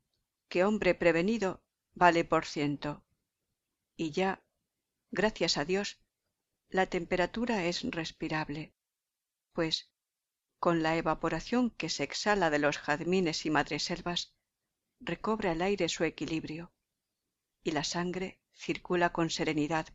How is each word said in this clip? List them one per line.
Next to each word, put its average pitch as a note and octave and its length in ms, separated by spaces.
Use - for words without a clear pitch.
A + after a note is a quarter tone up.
que F3 160
hombre G3 280
prevenido F3+ 680
vale E3 300
por D#3+ 200
ciento, D3 580
y D#3+ 160
ya, F#3 340
gracias F#3 480
a D3 80
Dios, F#3+ 340
la F#3+ 160
temperatura F#3+ 800
es F3 240
respirable, D#3 880
pues, - 380
con E3+ 240
la D#3+ 120
evaporación E3 760
que - 180
se - 140
exhala F#3 480
de D3 80
los C#3+ 180
jazmines E3 720
y - 20
madreselvas, E3 840
recobra G#3 540
el D#3+ 100
aire F#3+ 260
su - 140
equilibrio, D#3 680
y E3+ 80
la D#3 120
sangre F3+ 560
circula F3 600
con E3 200
serenidad D#3 640